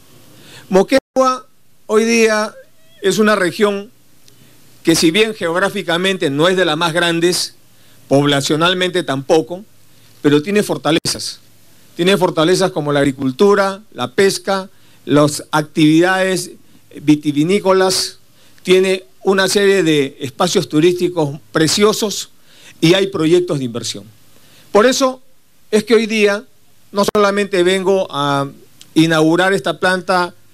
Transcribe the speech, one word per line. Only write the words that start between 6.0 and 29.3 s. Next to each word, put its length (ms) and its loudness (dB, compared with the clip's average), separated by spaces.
no 200 0
es 100 0
de 80 2
las 100 -2
más 160 -4
grandes, 600 -2
poblacionalmente 960 0
tampoco, 600 -2
pero 220 2
tiene 200 0
fortalezas. 760 -4
Tiene 220 0
fortalezas 540 0
como 200 -4
la 80 0
agricultura, 800 0
la 140 -6
pesca, 600 -2
las 440 2
actividades 1000 0
vitivinícolas, 1160 0
tiene 420 0
una 240 2
serie 340 2
de 380 0
espacios 480 -2
turísticos 680 0
preciosos 800 -2
y 140 4
hay 120 0
proyectos 540 0
de 40 -6
inversión. 400 -10
Por 120 4
eso 380 -2
es 140 0
que 100 0
hoy 120 2
día 380 0
no 140 -2
solamente 480 0
vengo 480 0
a 380 -2
inaugurar 580 2